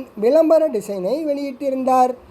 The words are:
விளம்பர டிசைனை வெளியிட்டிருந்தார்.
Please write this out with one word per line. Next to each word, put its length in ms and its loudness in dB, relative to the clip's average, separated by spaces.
விளம்பர 540 4
டிசைனை 540 -4
வெளியிட்டிருந்தார். 920 -2